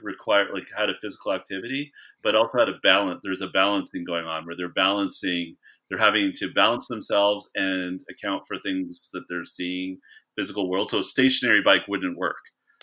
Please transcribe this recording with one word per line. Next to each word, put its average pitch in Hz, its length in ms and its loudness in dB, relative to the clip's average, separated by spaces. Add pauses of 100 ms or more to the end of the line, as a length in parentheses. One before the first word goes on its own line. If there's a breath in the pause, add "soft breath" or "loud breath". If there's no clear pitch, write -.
required, 101 520 2
like, 92 140 -6 (100)
had 104 120 0
a - 60 -4
physical 101 380 -6
activity, 120 580 -6 (320 loud breath)
but 107 120 2
also 110 220 4
had 113 120 4
a 92 120 -8
balance. 95 400 4
There's 95 200 -4
a 95 60 -4
balancing 95 580 0
going 85 200 -4
on 82 200 -6
where 82 100 -8
they're 87 140 -6
balancing, 95 880 0 (320 soft breath)
they're 95 100 -4
having 104 360 4
to 87 180 -4
balance 110 340 2
themselves 104 680 0
and 92 460 -2 (100)
account 98 380 -6
for 98 100 -8
things 92 540 -6
that 87 160 -8
they're 87 160 -6
seeing, 92 560 -6 (380 loud breath)
physical 98 320 -2
world. 95 200 0
So 107 100 0
a 95 40 0
stationary 127 580 4
bike 95 260 6
wouldn't 92 300 -4
work. - 260 -4 (400 soft breath)